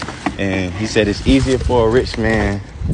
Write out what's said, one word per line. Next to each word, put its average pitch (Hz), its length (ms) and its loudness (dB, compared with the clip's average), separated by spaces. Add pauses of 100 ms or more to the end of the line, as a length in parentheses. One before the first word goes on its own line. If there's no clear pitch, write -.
(380)
And 95 360 -2
he 107 120 -4
said, 107 220 2
"It's - 180 -4
easier 131 320 4
for 120 280 2
a 110 40 2
rich 123 280 0
man 104 420 0 (340)